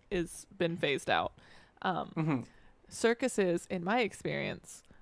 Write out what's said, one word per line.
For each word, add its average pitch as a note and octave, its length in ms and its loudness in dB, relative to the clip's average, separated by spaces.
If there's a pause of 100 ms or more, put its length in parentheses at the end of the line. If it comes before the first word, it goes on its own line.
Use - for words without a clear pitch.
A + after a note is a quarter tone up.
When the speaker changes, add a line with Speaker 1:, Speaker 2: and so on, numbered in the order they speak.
Speaker 1:
is - 380 -4 (100)
been E3+ 200 0
phased C#3+ 340 0
out. F2 220 2 (500)
Um, E3+ 340 0
Speaker 2:
Mm-hmm. D3+ 240 2 (480)
Speaker 1:
circuses, A3 800 2
in F3 140 -4
my G#3+ 200 2
experience, - 800 -6 (180)